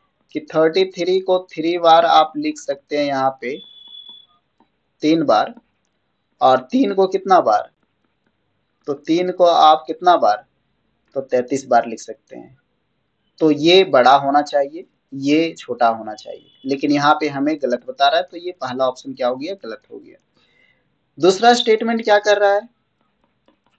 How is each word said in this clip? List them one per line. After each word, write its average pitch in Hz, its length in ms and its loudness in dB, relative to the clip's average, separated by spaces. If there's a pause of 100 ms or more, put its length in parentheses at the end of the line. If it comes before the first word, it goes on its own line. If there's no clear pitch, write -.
(360)
कि 151 100 -6
थर्टी 160 420 0
थ्री 185 340 -2
को 185 160 0 (140)
three 165 280 -4
बार 170 280 6
आप 156 300 2
लिख 151 220 -6
सकते - 380 -10
हैं 143 80 -2
यहाँ 135 360 -4
पे, 131 160 -10 (1500)
तीन 156 220 0
बार, 120 280 0 (880)
और 127 300 2
तीन 240 220 0
को 190 140 2
कितना 190 340 0
बार? 107 280 -2 (1160)
तो 143 80 -4
तीन 175 360 -2
को 180 140 2
आप 156 420 4
कितना 175 300 2
बार? - 280 -2 (720)
तो 139 80 -6
तैंतीस 123 440 -4
बार 120 200 2
लिख 113 120 -12
सकते - 360 -20
हैं। 127 220 -20 (840)
तो 156 120 2
ये 165 340 4
बड़ा 135 300 4
होना 139 280 0
चाहिए, 143 420 -6 (280)
ये 151 400 -2
छोटा 120 360 -4
होना 110 260 -6
चाहिए, - 340 -20 (160)
लेकिन 139 260 -4
यहाँ 143 240 2
पे 151 140 -6
हमें 139 280 -4
गलत 123 300 -4
बता 135 200 -2
रहा 156 100 0
है, 185 60 -2
तो 175 140 -16
ये 175 160 -12
पहला 127 340 -6
option 127 260 -10
क्या 123 140 -4
हो 123 80 -4
गया? 151 200 -10
गलत 110 260 -16 (100)
हो 120 60 -18
गया। - 200 -20 (1000)
दूसरा 190 380 2
statement 226 480 -2
क्या 214 160 2
कर 208 200 0
रहा 202 140 2
है? 214 140 -4 (1120)